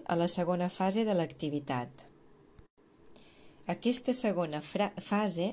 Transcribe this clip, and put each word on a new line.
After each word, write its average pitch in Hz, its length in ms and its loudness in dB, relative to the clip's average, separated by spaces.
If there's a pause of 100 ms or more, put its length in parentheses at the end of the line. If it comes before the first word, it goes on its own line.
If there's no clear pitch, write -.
a 175 80 -2
la 170 160 4
segona 180 400 2
fase 196 320 0
de 214 140 0
l'activitat. 143 880 -6 (1600)
Aquesta 240 480 2
segona 170 480 2
fra-, 190 320 -2
fase 190 580 -2